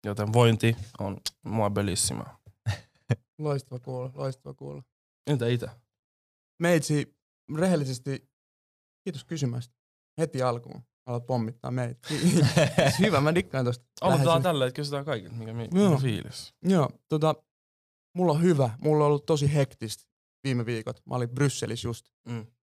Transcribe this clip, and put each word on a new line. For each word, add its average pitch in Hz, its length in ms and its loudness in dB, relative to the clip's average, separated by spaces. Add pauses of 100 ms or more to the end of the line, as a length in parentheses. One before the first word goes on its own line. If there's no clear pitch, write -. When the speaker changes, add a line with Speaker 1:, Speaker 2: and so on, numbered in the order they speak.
Speaker 1:
Joten 107 280 -4
vointi 113 420 6 (240)
on 101 180 -6 (280)
mua 104 240 0
bellissima. 98 680 -4 (300)
Speaker 2:
<laughs> 98 100 -4 (600)
Loistava 139 400 -6
kuulla, 127 360 -10
loistava 139 380 -10
kuulla. 139 300 -14 (440)
Speaker 1:
Entä 120 200 0
itä? 120 220 -2 (920)
Speaker 2:
Meitsi, 156 540 0 (420)
rehellisesti, 139 720 -2 (760)
kiitos 156 200 -10
kysymästä. 127 520 -6 (420)
Heti 156 240 -2
alkuun. 120 400 -4 (240)
Alat 120 200 -6
pommittaa 123 460 -4
meitä. 123 360 -6 (460)
<laughs> 160 460 4
Hyvä, 175 220 4
mä 156 140 2
dikkaan 135 300 -2
tosta. 120 200 -6 (160)
Speaker 1:
Aloitetaan 165 380 4
Speaker 2:
Lähestymis- 135 40 0
Speaker 1:
tällä, 147 240 0
että 127 80 -6
kysytään 143 300 -6
kaikilta, 113 300 -6
mikä 113 180 -10
mi-, 117 200 -6
Speaker 2:
Joo. 196 160 6
Speaker 1:
mikä 135 120 4
fiilis. - 520 -4 (100)
Speaker 2:
Joo, 175 260 4 (200)
tota, 156 260 0 (840)
mulla 175 160 4
on 160 80 2
hyvä. 147 280 4 (120)
Mulla 151 240 2
on - 20 4
ollut 147 180 0
tosi 143 280 0
hektistä 120 500 -2 (400)
viime 123 220 -2
viikot. 113 400 -6
Mä - 100 -8
olin 120 140 -2
Brysselissä 123 580 -2
just - 220 -10 (200)
Speaker 1:
Mm. 117 160 -8 (180)